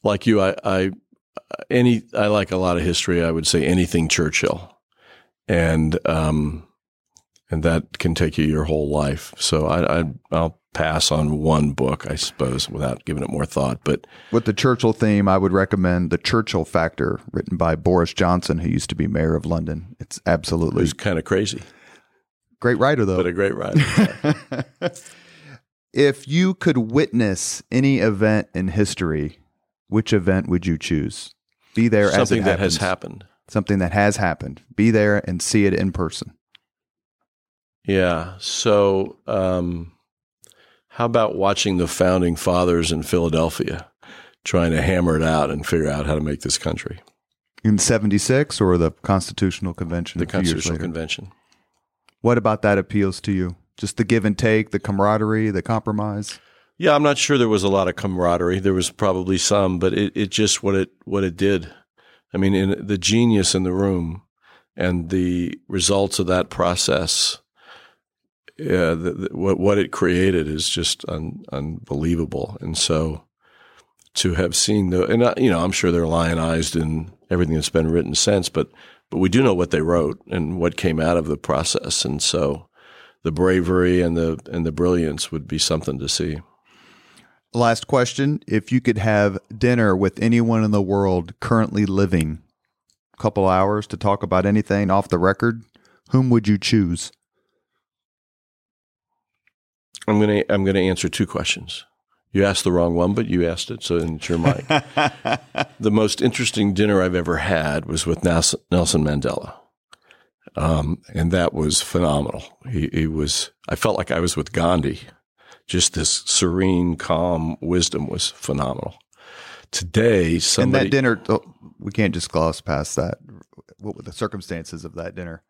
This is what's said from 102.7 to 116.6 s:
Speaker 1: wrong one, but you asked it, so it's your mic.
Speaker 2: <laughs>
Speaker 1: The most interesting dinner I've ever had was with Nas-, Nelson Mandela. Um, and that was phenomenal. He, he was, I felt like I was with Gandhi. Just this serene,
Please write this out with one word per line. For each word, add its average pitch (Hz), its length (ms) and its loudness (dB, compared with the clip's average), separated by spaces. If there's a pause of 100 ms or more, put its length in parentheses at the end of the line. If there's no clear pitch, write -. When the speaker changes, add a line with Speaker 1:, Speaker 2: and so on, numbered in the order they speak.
Speaker 1:
wrong 87 220 2
one, 87 200 2
but 117 140 -2
you 87 200 2
asked 85 220 -6
it, 117 120 -10
so 87 140 -2
it's 82 320 -4
your 85 100 0
mic. 110 300 0
Speaker 2:
<laughs> - 720 -2 (400)
Speaker 1:
The 107 100 2
most 107 320 2
interesting 110 500 0
dinner 98 300 2
I've 90 140 0
ever 85 220 0
had 78 480 -2
was 80 200 -4
with 82 180 0
Nas-, 82 300 2 (160)
Nelson 82 340 2
Mandela. - 500 -2 (1000)
Um, 78 460 -2 (100)
and 82 200 0
that 87 200 2
was 78 300 -2
phenomenal. 76 600 -2 (280)
He, 80 220 -2
he 80 140 0
was, 78 440 -4 (180)
I - 60 -2
felt 107 240 -2
like - 120 -6
I 80 100 0
was 85 160 -2
with 76 160 -6
Gandhi. 85 480 0 (640)
Just - 280 -2
this - 320 -2
serene, 90 680 2